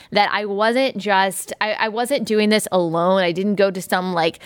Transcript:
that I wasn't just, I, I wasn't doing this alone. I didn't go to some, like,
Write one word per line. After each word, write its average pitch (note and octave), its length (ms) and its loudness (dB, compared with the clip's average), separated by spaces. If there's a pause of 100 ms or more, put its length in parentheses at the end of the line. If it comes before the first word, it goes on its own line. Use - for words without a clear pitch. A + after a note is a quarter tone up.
(120)
that G#3 200 2
I G#3 140 -2
wasn't A3 520 0
just, F#3+ 640 0
I, G#3+ 140 -2
I - 140 -2
wasn't A#3 400 -2
doing G#3+ 220 2
this G#3+ 220 2
alone. F3+ 500 2
I F3 100 2
didn't G3 240 -2
go G3 160 2
to F#3 100 -8
some, F#3 320 -2
like, E3 320 0